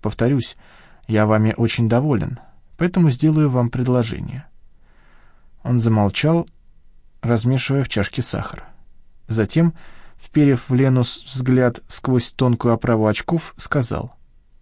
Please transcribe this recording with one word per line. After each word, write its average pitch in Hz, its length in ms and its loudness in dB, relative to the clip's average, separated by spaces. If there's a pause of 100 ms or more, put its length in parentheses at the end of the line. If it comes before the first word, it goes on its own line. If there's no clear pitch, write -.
Повторюсь, 120 560 -2 (500)
я 107 200 2
вами 110 300 2
очень 117 300 0
доволен, 123 520 0 (380)
поэтому 175 340 2
сделаю 151 380 2
вам 123 200 0
предложение». 123 760 -2 (1160)
Он 123 160 0
замолчал, 113 680 2 (760)
размешивая 127 600 0
в 127 60 -6
чашке - 320 -4
сахар. - 440 -8 (600)
Затем, 131 460 0 (420)
вперев 143 540 0
в 127 60 2
Лену 127 280 4
с-, - 200 -8
взгляд 127 640 0
сквозь - 440 -2
тонкую 120 440 2
оправу 113 320 0
очков, - 500 -2
сказал: - 580 -4 (460)